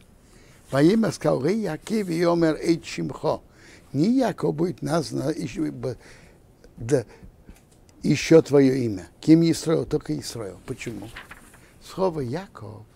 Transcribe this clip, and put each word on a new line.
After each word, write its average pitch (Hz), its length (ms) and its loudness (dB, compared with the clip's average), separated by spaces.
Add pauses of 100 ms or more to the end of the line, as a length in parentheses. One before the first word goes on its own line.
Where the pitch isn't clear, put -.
(720)
Ваеймер 180 420 4
сказал, 151 300 -2
"Ре 190 160 0
Яков 196 500 -4
и 170 160 -2
Омер 165 320 2
Эйт - 280 -2
Шимхо". - 560 -6 (520)
Не 156 240 2
Яков 170 380 0
будет 165 260 -4
названо 139 500 -2
еще, 151 400 -6
б-, 127 260 -8 (800)
да, 117 280 0 (1000)
еще 156 400 6
твое 135 320 4
имя. 110 340 -4 (120)
Ким 165 220 8
Исраил, 160 420 0
только 151 340 -4
Исраил. 101 480 -12
Почему? 110 420 -10 (760)
Слово 175 360 -4
Яков 117 640 -10 (120)